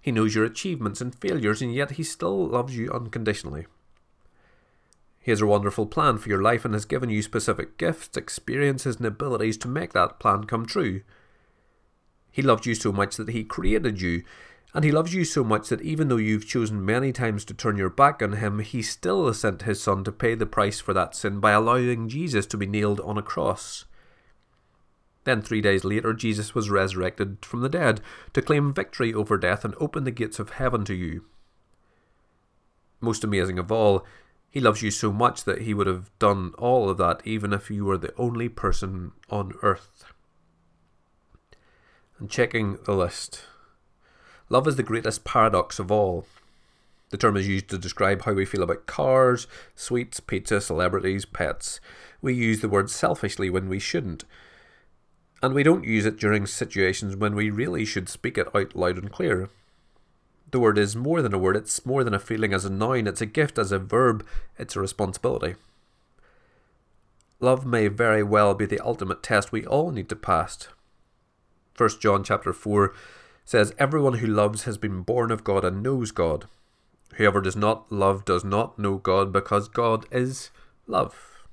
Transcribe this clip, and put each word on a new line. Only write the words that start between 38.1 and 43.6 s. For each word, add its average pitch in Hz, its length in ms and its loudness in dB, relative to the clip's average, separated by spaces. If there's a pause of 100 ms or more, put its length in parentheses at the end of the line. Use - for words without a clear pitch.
only 120 320 -2
person 95 640 -2 (160)
on 101 240 -4 (100)
earth. - 420 -2 (2250)
And 101 120 -12
checking 110 540 0
the 104 100 0
list. - 480 -2 (1080)